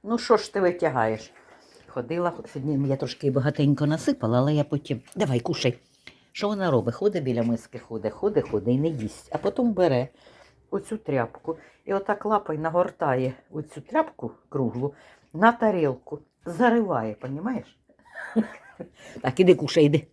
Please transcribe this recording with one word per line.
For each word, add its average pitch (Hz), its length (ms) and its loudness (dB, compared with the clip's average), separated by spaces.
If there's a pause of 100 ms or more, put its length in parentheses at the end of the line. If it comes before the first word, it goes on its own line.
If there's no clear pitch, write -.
Ну 226 160 -2
що 226 180 4
ж - 160 -2
ти 202 80 -2
витягаєш? 139 720 0 (540)
Ходила, 170 460 -4 (200)
сьогодні 139 360 -2
я 135 80 0
трошки 135 340 -2
багатенько 143 560 2
насипала, 147 520 0
але 143 160 2
я 147 100 2
потім, 143 360 -4 (160)
давай, 135 240 0
кушай. - 380 -2 (540)
Що 202 160 -4
вона 196 220 0
робить? 117 240 2
Ходить 175 300 -2
біля 123 180 0
миски, 117 360 -2
ходить, 110 340 -6
ходить, 196 360 0
ходить 110 260 0
і 131 40 2
не 156 100 0
їсть. 117 440 -6
А - 60 -6
потім 233 340 0
бере 139 360 2 (600)
оцю 196 260 -6
тряпку - 640 -4 (260)
і 196 100 -2
отак 202 320 -2
лапою 208 320 0
нагортає 151 720 0 (180)
оцю - 300 -12
тряпку 302 520 -4 (160)
круглу 127 460 -4 (380)
на 208 200 4
тарілку. 170 640 -2 (260)
Зариває, 170 680 0
понімаєш? 160 640 -8 (580)
<laughs> 220 100 0 (760)
Так, 131 180 -2
іди 180 140 8
кушай, 151 300 4
іди. 147 280 4